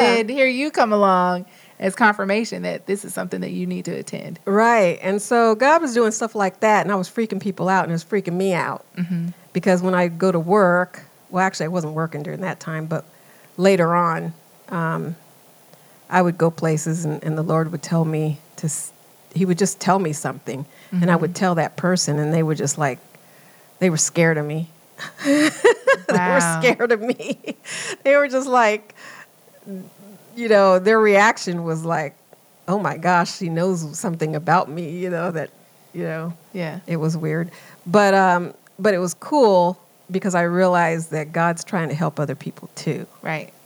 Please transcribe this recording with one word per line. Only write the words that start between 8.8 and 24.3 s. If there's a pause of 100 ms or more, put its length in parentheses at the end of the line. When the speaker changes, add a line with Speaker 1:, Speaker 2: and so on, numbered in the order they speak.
Speaker 1:
Mm-hmm. (240)
Speaker 2:
Because
when
I
go
to
work, (260)
well,
actually,
I
wasn't
working
during
that
time,
but (520)
later
on, (380)
um, (960)
I
would
go
places,
and,
and
the
Lord
would
tell
me (180)
to,
s-, (460)
he
would
just
tell
me
something, (240)
and
I
would
Speaker 1:
Mm-hmm.
Speaker 2:
tell
that
person,
and
they
were
just
like, (800)
they
were
scared